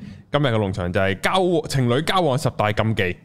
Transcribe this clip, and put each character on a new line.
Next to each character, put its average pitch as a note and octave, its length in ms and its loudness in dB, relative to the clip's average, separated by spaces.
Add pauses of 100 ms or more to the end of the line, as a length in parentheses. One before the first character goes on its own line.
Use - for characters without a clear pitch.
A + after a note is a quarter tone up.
(300)
今 C#3+ 120 2
日 D3 40 2
嘅 A#2 80 0
農 G2+ 180 0
場 F#2 200 -4
就 G2+ 80 2
係 F#2+ 200 0
交-， F#3 120 -2 (340)
情 C3 220 0
侶 A#2+ 140 2
交 F#3+ 180 0
往 D3 180 2
十 C3+ 120 -2
大 G#2 200 -2
禁 A2 240 0
忌。 F#2 300 -2